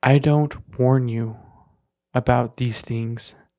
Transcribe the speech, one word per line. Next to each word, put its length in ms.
I 120
don't 600
warn 300
you 300
about 440
these 240
things 540